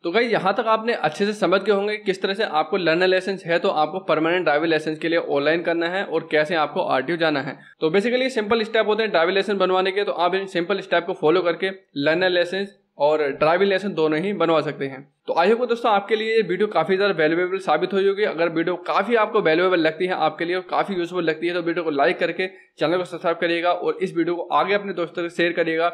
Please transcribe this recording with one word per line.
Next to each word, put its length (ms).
तो 80
गाइस, 200
यहाँ 220
तक 140
आपने 260
अच्छे 320
से 80
समझ 280
गए 100
होंगे 260
किस 240
तरह 120
से 100
आपको 340
लर्नर 300
लाइसेंस 380
है, 140
तो 100
आपको 300
परमानेंट 440
ड्राइविंग 260
लाइसेंस 300
के 100
लिए 100
ऑनलाइन 420
करना 260
है 160
और 280
कैसे 240
आपको 260
आरटीओ 340
जाना 260
है। 180
तो 80
basically 320
ये 80
सिंपल 340
स्टेप 240
होते 160
हैं 80
ड्राइविंग 240
लाइसेंस 220
बनवाने 340
के। 120
तो 80
आप 240
इन 100
सिंपल 340
स्टेप 260
को 80
फॉलो 280
करके 300
लर्नर 320
लाइसेंस 480
और 340
ड्राइविंग 380
लाइसेंस 240
दोनों 260
ही 140
बनवा 280
सकते 240
हैं। 280
तो 60
I 140
hope 220
दोस्तों, 220
आपके 240
लिए 200
ये 60
वीडियो 260
काफ़ी 280
ज़्यादा 180
वैल्यूएबल 440
साबित 360
हुई 140
होगी। 160
अगर 260
वीडियो 260
काफ़ी 400
आपको 260
वैल्यूएबल 380
लगती 260
है 80
आपके 320
लिए 100
और 140
काफ़ी 260
यूजफुल 280
लगती 240
है, 60
तो 80
वीडियो 220
को 60
लाइक 300
करके 280
चैनल 500
को 80
सब्सक्राइब 320
करिएगा 340
और 300
इस 160
वीडियो 180
को 60
आगे 320
अपने 200
दोस्तों 300
के 60
शेयर 220
करिएगा, 420